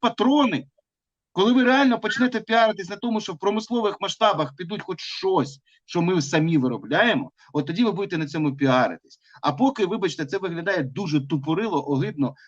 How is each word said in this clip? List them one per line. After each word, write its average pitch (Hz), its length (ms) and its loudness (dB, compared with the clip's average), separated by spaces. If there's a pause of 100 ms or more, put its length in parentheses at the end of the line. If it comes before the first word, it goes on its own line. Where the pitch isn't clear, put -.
патрони, 247 680 2 (640)
коли 208 220 4
ви 254 100 6
реально 254 360 4
почнете 240 400 0
піаритись 220 500 2
на 202 60 -8
тому, 214 260 -2
що 190 120 -8
в 156 60 -12
промислових 208 640 -2
масштабах 190 540 0
підуть 185 260 -8
хоч - 200 -8
щось, - 580 -2 (260)
що 175 160 -2
ми 170 200 2
самі 160 360 2
виробляємо, 127 760 0 (220)
от 143 140 -2
тоді 175 160 0
ви 220 80 2
будете 180 260 -4
на 156 100 -4
цьому 147 280 -2
піаритись. 127 640 0 (220)
А 147 100 0
поки, 226 340 0
вибачте, 175 400 -2
це 147 120 -4
виглядає 175 460 -4
дуже 147 440 -4
тупорило, 156 600 -2
огидно, 143 460 -2 (120)